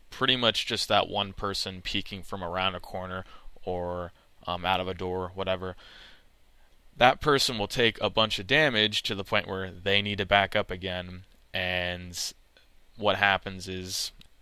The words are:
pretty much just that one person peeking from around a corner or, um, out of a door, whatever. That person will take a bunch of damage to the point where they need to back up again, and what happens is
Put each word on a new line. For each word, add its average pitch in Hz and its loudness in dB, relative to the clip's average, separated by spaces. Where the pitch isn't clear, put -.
pretty 131 2
much 120 2
just - -2
that 98 6
one 101 -2
person 95 -6
peeking 98 -6
from 98 -8
around 92 0
a 90 -8
corner 92 -8
or, 87 -4
um, 87 -4
out 92 4
of 92 -2
a 95 -4
door, 90 -4
whatever. 92 -4
That 127 6
person 135 2
will 104 -2
take 117 2
a 107 2
bunch 110 0
of 95 -8
damage 117 4
to 107 -2
the 98 -4
point 101 0
where 95 -6
they 98 2
need 104 -2
to 101 0
back 98 4
up 104 0
again, 92 -8
and 90 -4
what 98 2
happens 95 2
is 92 -6